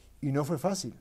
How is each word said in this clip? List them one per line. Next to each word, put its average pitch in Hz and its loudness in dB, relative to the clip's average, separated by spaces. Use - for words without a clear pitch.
y 143 0
no 143 2
fue 160 0
fácil. 180 -2